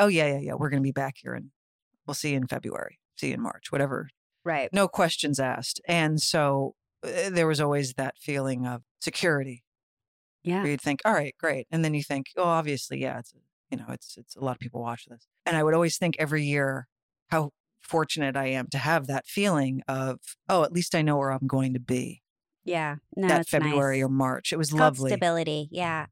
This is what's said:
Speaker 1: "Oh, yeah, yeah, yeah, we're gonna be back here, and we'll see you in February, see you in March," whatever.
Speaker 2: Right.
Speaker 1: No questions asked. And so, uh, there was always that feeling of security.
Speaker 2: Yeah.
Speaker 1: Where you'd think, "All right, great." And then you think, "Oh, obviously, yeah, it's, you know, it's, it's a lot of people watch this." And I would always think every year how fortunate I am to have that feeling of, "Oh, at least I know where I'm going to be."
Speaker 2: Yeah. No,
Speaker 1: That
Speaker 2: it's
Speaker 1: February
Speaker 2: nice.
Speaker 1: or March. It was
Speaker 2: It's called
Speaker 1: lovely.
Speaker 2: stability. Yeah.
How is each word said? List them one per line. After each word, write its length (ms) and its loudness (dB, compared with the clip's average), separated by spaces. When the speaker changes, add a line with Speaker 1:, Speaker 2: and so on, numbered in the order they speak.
Speaker 1:
"Oh, 80 8
yeah, 180 4
yeah, 140 0
yeah, 140 -6
we're 140 -2
gonna 140 2
be 80 2
back 320 -4
here, 120 -12
and 160 -12
we'll 80 -6
see 160 -2
you 80 2
in 100 -2
February, 500 -8
see 120 -4
you 60 -4
in 60 -6
March," 300 -8
whatever. 380 -2
Speaker 2:
Right. 280 0
Speaker 1:
No 160 4
questions 500 0
asked. 480 -4
And 340 2
so, 540 2
uh, 260 -2
there 160 4
was 140 2
always 340 0
that 240 -4
feeling 480 -4
of 160 -6
security. 600 -2
Speaker 2:
Yeah. 200 0
Speaker 1:
Where 100 2
you'd 80 -2
think, 240 -2
"All 100 4
right, 240 -2
great." 320 -2
And 140 0
then 100 2
you 80 0
think, 240 -4
"Oh, 60 0
obviously, 580 0
yeah, 200 -6
it's, 120 -18
you 80 -6
know, 120 -14
it's, 260 -14
it's 180 -20
a 60 -20
lot 160 -4
of 20 -20
people 220 -10
watch 280 -8
this." 200 -20
And 120 2
I 60 2
would 120 4
always 240 2
think 200 0
every 260 0
year 440 0
how 240 0
fortunate 540 0
I 120 0
am 200 -2
to 100 -4
have 280 2
that 200 -2
feeling 640 2
of, 300 -2
"Oh, 160 4
at 80 0
least 220 -2
I 80 4
know 140 4
where 140 2
I'm 160 0
going 280 0
to 60 -4
be." 420 -4
Speaker 2:
Yeah. 320 -2
No, 120 2
Speaker 1:
That 140 6
Speaker 2:
it's 80 -8
Speaker 1:
February 480 2
Speaker 2:
nice. 80 2
Speaker 1:
or 20 0
March. 440 0
It 40 -2
was 140 0
Speaker 2:
It's 80 -2
called 200 6
Speaker 1:
lovely. 120 0
Speaker 2:
stability. 600 0
Yeah. 420 -4